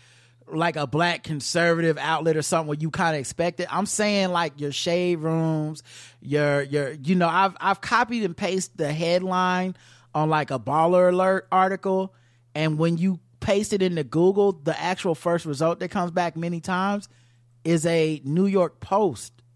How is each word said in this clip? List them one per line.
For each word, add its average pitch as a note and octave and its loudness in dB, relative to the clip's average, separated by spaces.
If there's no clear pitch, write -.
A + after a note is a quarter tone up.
like, E3 0
a D3 -2
black D#3+ 0
conservative E3 0
outlet D#3+ 0
or D#3 0
something D#3+ -2
where D3+ -4
you D#3 -4
kinda E3 0
expect E3+ -4
it. F3+ -6
I'm F3 -2
saying, G3+ 0
like, E3 -2
your C#3+ -4
shade F3 0
rooms, D#3 -2
your, C#3+ 0
your, C#3 -2
you D#3 0
know, F3 2
I've, F#3 2
I've F#3+ 0
copied A#3 0
and E3+ -4
pasted F#3+ -4
the D3+ -2
headline F3+ 0
on, D#3 0
like, D3+ 0
a C3+ -4
Baller E3 4
Alert F#3 0
article, F#3+ 0
and D#3 0
when E3+ 2
you F3+ -2
paste G#3 0
it F#3+ 0
into F3 0
Google, F#3+ 2
the D#3 -4
actual F3 -2
first E3+ -2
result D#3+ 0
that F#3 -6
comes F3 -2
back E3+ 0
many E3+ -4
times G3 -2
is D#3+ 2
a D#3+ 2
New D#3+ 2
York F#3+ 0
Post F#3+ -2